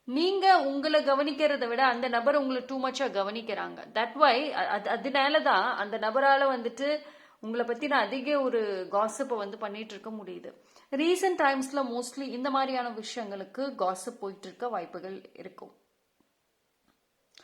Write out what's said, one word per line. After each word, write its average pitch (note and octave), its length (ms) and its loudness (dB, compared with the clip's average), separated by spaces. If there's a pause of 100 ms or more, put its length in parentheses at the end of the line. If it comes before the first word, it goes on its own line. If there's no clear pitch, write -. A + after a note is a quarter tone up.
நீங்க F4+ 560 4
உங்களை C#4+ 440 2
கவனிக்கிறதை C#4 640 2
விட A#3+ 180 2
அந்த A#3+ 220 0
நபர் A#3+ 280 2
உங்களை C4 260 0
too C4 160 -8
much-ஆ C4 280 -2
கவனிக்கிறாங்க. G3 880 -4
That A3+ 220 0
why, C#4 360 4
அ-, F#3 160 0
அது, F#3 240 -2
அதனால C4+ 500 2
தான் A#3+ 360 4
அந்த G#3 220 -4
நபரால C4+ 580 4
வந்துட்டு C4+ 480 -4 (360)
உங்களை A#3 260 -2
பத்தின A#3+ 240 -4
அதிக C4+ 520 2
ஒரு G#3 480 0
காசிப்பை A3 460 0
வந்து G3+ 220 -8
பண்ணிட்டு G#3+ 340 -10
இருக்க G3+ 180 -14
முடியுது. F#3 440 -12 (360)
ரீசென்ட் F4+ 500 2
டைம்ஸ்ல C4+ 600 0
mostly B3 200 -10
இந்த B3+ 300 -4
மாதிரியான C4 400 0
விஷயங்களுக்கு G#3+ 840 -8
காசிப் F#3+ 460 -4
போயிட்டு G3 260 -10
இருக்க A#3 220 -8
வாய்ப்புகள் F#3 640 -10
இருக்கும். - 440 -20 (1700)